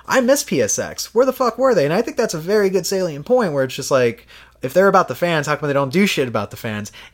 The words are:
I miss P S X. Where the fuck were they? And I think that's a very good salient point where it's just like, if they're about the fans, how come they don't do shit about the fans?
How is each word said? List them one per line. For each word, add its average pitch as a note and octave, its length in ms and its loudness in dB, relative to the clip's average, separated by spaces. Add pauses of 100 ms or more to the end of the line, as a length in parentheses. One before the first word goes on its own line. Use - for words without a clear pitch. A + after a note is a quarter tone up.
I B3+ 140 2
miss C4+ 220 2
P C#3+ 180 0
S G#2 160 0
X. - 380 -8
Where A#3+ 100 4
the C4 80 0
fuck A#3+ 240 -2
were B3+ 160 2
they? D3+ 120 4
And D3+ 80 0
I G#3+ 100 0
think D4 140 -8
that's A3 180 -2
a D#3+ 40 -8
very G3 300 0
good F3+ 160 -2
salient E3+ 400 -4
point A#3+ 280 2
where C3+ 100 0
it's C3 120 -4
just C#3 140 -8
like, B2 380 0 (340)
if C3+ 120 -6
they're F#3+ 160 6
about F#3 180 4
the - 80 -8
fans, D#3+ 320 -2
how D3+ 80 0
come D3+ 120 -4
they C#3+ 60 0
don't C#3 200 0
do G3 120 4
shit C#3+ 220 0
about A2 240 -4
the - 60 -14
fans? G#2+ 340 -8 (220)